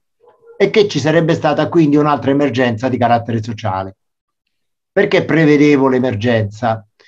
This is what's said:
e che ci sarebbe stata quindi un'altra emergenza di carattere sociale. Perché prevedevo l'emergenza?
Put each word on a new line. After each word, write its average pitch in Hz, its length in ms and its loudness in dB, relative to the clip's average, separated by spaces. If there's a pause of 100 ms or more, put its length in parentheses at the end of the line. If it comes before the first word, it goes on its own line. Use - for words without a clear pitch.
(580)
e 196 140 0
che 208 180 2
ci 156 100 -6
sarebbe 156 360 0
stata 151 340 -2
quindi 151 280 2
un'altra 143 340 0
emergenza 127 580 -2
di 123 80 -2
carattere 117 460 -2
sociale. 95 540 -8 (960)
Perché 190 340 0
prevedevo 147 640 4
l'emergenza? 113 1000 -2 (220)